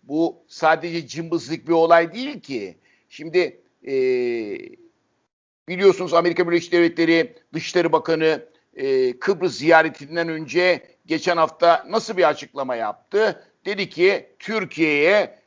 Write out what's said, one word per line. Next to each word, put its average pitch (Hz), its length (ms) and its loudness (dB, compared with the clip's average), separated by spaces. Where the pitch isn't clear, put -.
bu 165 340 -4
sadece 160 580 -2
cımbızlık 160 640 -8
bir 165 40 2
olay 170 420 4
değil 262 260 -10
ki. 104 360 -10
Şimdi, 160 520 -4
e, 139 60 -6
biliyorsunuz 180 460 2
Amerika 170 340 2
Birleşik 170 240 -2
Devletleri 165 640 2
Dışişleri 165 400 -2
Bakanı, 160 540 0
e, 131 440 0
Kıbrıs 175 400 -2
ziyaretinden 160 720 2
önce 160 580 -2
geçen 160 300 -2
hafta 165 520 2
nasıl 214 280 -4
bir 170 120 4
açıklama 135 480 -6
yaptı? 165 680 -4
Dedi 196 240 -4
ki 180 380 0
Türkiye'ye 165 1080 0